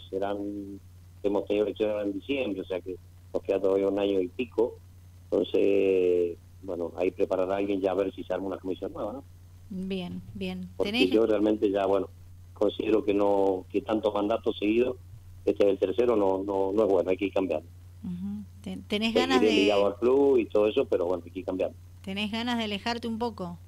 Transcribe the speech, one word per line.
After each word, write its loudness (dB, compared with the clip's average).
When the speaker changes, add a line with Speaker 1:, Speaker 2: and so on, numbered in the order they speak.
Speaker 1:
serán, -6
hemos 0
tenido 2
elecciones -2
en 0
diciembre, -4
o -8
sea -6
que -10
nos -4
queda 0
todavía 4
un 0
año 2
y -2
pico. -2
Entonces, 2
bueno, -6
ahí 2
preparar 0
a 0
alguien -2
ya 2
a -2
ver 0
si -12
se -6
arma -2
una -6
comisión -8
nueva, -8
¿no? -12
Speaker 2:
Bien, -8
bien. -8
Speaker 1:
Porque -2
Speaker 2:
Tenés 4
Speaker 1:
yo 4
realmente 2
ya, 0
bueno, 0
considero 0
que 0
no, 2
que -2
tantos -2
mandatos -2
seguidos 0
este 2
es 6
el 0
tercero, 2
no, 2
no, -2
no 2
es 2
bueno, 2
hay 2
que -2
ir -4
cambiando. -2
Speaker 2:
Ujú. -8
Ten-, -10
¿tenés -2
Speaker 1:
Seguiré 4
Speaker 2:
ganas 4
de 6
Speaker 1:
ligado 4
al 0
club 6
y 2
todo 4
eso, 2
pero 0
bueno, -2
hay -16
que -8
ir -12
cambiando. -4
Speaker 2:
¿Tenés -4
ganas -2
de -2
alejarte -6
un -4
poco -6